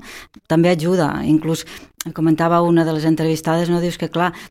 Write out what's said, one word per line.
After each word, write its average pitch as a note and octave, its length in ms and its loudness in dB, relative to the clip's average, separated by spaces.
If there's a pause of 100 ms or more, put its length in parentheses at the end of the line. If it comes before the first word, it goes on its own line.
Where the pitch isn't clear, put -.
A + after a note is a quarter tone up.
(480)
També E3 220 4
ajuda. E3 560 0
Inclús D#3 400 0 (480)
comentava E3 480 2
una E3+ 240 4
de D#3+ 80 -2
les D#3 160 -2
entrevistades, D#3+ 600 0
no? F3 100 0
Dius F3 160 -4
que, E3 160 -6
clar, F3 180 0 (200)